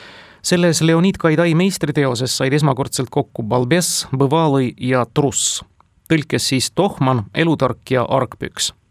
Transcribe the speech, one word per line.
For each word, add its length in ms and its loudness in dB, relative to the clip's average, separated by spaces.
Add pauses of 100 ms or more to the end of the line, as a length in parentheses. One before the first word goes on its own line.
(420)
Selles 400 2
Leonid 380 4
Gaidai 360 2
meistriteoses 800 0
said 160 0
esmakordselt 580 0
kokku 320 -4
Balbes, 640 0 (100)
Bывалый 640 2
ja 260 0
Truss, 580 -2 (460)
tõlkes 400 0
siis 220 0
tohman, 540 0 (100)
elutark 560 0
ja 180 0
argpüks. 640 -4 (180)